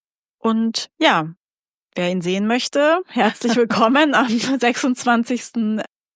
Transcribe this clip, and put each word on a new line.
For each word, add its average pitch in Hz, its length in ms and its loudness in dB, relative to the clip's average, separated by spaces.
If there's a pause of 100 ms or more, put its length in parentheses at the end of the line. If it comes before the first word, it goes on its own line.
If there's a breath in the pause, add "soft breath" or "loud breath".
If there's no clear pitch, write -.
(440)
Und 226 440 -2 (100)
ja, 190 300 2 (680)
wer 175 160 -2
ihn 185 120 -2
sehen 190 260 -2
möchte, 294 600 0
herzlich 226 480 0
willkommen 247 600 2
am 247 120 2
<laughs> 240 320 -2
sechsundzwanzigsten 240 1200 -2 (320)